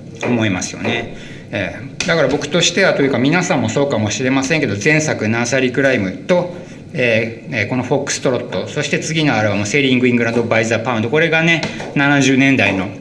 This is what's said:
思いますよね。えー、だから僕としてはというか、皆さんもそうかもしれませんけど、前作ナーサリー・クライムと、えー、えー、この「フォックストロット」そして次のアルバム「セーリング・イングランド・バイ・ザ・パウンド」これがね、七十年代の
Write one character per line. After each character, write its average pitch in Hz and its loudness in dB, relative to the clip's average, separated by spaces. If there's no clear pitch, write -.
思 117 0
い 107 0
ま 90 -2
す - -8
よ - -12
ね。 - -6
え 95 -6
ー、 - -4
だ 170 2
か 160 4
ら 139 4
僕 147 -2
と 175 0
し 170 2
て 202 2
は 156 4
と 139 0
い 139 4
う 135 0
か、 127 0
皆 151 2
さ 175 0
ん 127 0
も 110 0
そ 143 2
う 139 0
か 117 0
も 107 0
し - -4
れ 127 0
ま 135 0
せ 160 0
ん 151 0
け 131 0
ど、 101 -2
前 151 4
作 113 -2
ナ 117 2
ー 120 0
サ 131 0
リ 127 2
ー・ - -6
ク 139 -2
ラ 135 4
イ 120 2
ム 95 -2
と、 - 0
え 113 0
ー、 139 -6
え 110 0
ー、 - -6
こ 127 -2
の 127 -2
「フ 147 0
ォ 131 0
ッ - -6
ク - -4
ス - -6
ト 139 2
ロ 120 0
ッ - -10
ト」 101 -4
そ 147 -4
し 139 -4
て 170 0
次 156 -2
の 135 2
ア 107 2
ル 107 2
バ 101 0
ム 104 -2
「セ 143 0
ー - 2
リ 131 4
ン 123 4
グ・ 127 4
イ 123 4
ン 120 2
グ 117 2
ラ 113 0
ン 117 0
ド・ 120 2
バ 113 2
イ・ 113 2
ザ・ 110 0
パ 120 -2
ウ 110 -2
ン 107 0
ド」 117 -2
こ 151 2
れ 165 2
が 160 2
ね、 165 2
七 143 4
十 131 4
年 135 4
代 101 2
の 95 -2